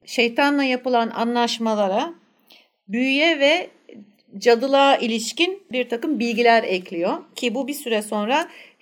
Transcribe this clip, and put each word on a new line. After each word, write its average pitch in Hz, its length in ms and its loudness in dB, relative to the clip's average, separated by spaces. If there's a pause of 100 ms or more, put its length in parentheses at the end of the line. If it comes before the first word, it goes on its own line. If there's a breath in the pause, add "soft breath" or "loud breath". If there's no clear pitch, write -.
şeytanla 277 600 0
yapılan 247 460 0
anlaşmalara, 226 1040 -2 (720 soft breath)
büyüye 269 520 0
ve 302 300 2 (680)
cadılığa 262 580 4
ilişkin 240 680 -2 (100)
bir 247 160 -4
takım 247 300 -4
bilgiler 233 480 2
ekliyor. 185 460 -4 (240)
Ki 233 180 -4
bu 262 140 -4
bir 285 60 -6
süre 226 280 -4
sonra 220 460 -2 (340 loud breath)